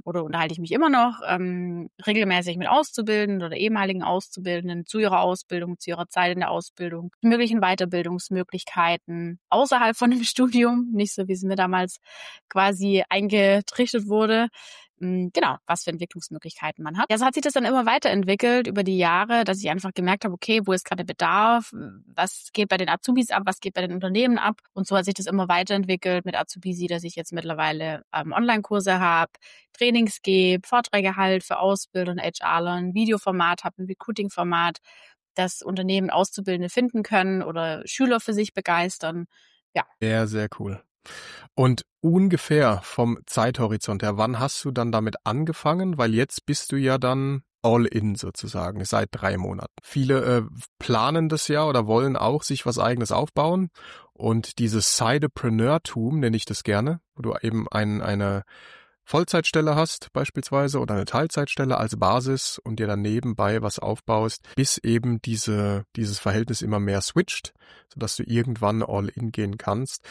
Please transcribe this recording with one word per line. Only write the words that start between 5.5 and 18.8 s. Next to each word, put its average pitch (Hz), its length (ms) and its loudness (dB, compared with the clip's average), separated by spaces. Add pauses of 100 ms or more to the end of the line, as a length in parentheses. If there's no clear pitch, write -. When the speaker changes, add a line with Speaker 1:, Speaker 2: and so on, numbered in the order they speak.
Speaker 1:
zu - 100 -12
ihrer 170 200 -6
Zeit 175 260 0
in 180 60 -4
der 175 100 -2
Ausbildung, 170 600 -8 (100)
möglichen 233 400 4
Weiterbildungsmöglichkeiten 175 1900 -2
außerhalb 240 480 4
von 240 140 4
dem 240 140 2
<laughs> - 0 -
Studium, 240 680 2
nicht 208 220 0
so, 190 140 -4
wie 190 40 -2
es 185 120 -2
mir 190 120 0
damals 185 400 0 (540)
quasi 196 580 2
eingetrichtert 202 1000 2
wurde. 220 420 2 (500)
Mm, 180 340 -2
genau, 196 240 2 (100)
was 170 160 -2
für - 80 -4
Entwicklungsmöglichkeiten 160 960 -10
man 156 120 -8
hat. 220 140 0
Ja, 220 80 2
so 240 60 2
hat 262 100 2
sich 294 80 -2
das 294 120 -2
dann 247 100 2
immer 247 220 2
weiterentwickelt 233 840 2
über 196 160 0